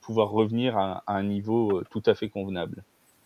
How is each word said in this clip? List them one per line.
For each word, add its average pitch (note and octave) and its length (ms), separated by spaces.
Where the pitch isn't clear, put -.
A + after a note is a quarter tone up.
pouvoir G#2+ 280
revenir A2 480
à, F#2+ 300
à G2+ 60
un G2 100
niveau, G2+ 540
euh, E2+ 120
tout G#2+ 160
à G#2+ 100
fait A2 120
convenable. F#2+ 560